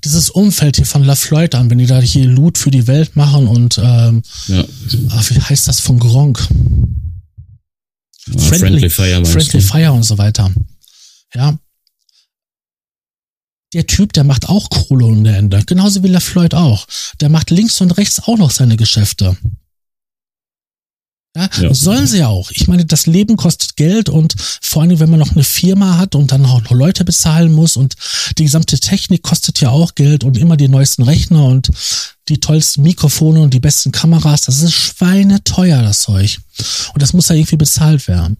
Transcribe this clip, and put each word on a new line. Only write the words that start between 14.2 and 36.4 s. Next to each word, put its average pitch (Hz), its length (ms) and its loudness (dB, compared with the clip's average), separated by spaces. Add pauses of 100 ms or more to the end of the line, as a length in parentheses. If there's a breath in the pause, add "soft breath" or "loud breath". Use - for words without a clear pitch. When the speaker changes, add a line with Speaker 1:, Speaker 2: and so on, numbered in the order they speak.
Speaker 1:
macht 139 240 0
auch 202 220 -2
Kohle 131 380 0
ohne 110 280 2
Ende, 101 300 0
genauso 190 380 0
wie 196 60 2
LaFloid 175 440 0
auch. 160 320 0 (340 loud breath)
Der 147 100 0
macht 156 200 0
links 214 320 0
und 180 160 2
rechts - 300 -2
auch 226 100 0
noch 160 140 2
seine 117 260 0
Geschäfte. 101 580 0 (2000)
Ja, 180 140 -4 (120)
Speaker 2:
Ja. 92 120 2
Speaker 1:
sollen 196 340 0
sie 208 160 0
auch. 101 280 -2
Ich - 180 -2
meine, 175 160 2
das 156 220 -2
Leben 208 280 2
kostet - 400 -4
Geld 190 320 0
und 156 320 0
vor - 440 -4
allem, 170 180 2
wenn 160 80 4
man 165 100 4
noch 139 140 0
eine 147 100 2
Firma 185 540 0
hat 190 180 -2
und 139 160 2
dann 135 140 2
auch 127 180 2
noch - 80 -4
Leute 143 320 2
bezahlen 165 480 0
muss 160 240 2
und 135 200 -2 (420 loud breath)
die 160 80 0
gesamte 147 340 0
Technik - 440 -2
kostet - 360 -4
ja 139 100 2
auch 160 260 0
Geld 147 280 2
und 127 140 0
immer 165 180 2
die 143 140 2
neuesten 135 340 2
Rechner - 400 2
und 131 260 2 (600 loud breath)
die 151 100 -2
tollsten 151 440 0
Mikrofone 160 580 2
und 143 120 2
die 127 60 2
besten 139 320 -2
Kameras, 156 520 0
das 135 180 -2
ist 170 120 0
schweineteuer, 185 1080 0
das 104 220 0
Zeug. 101 360 -2 (540 loud breath)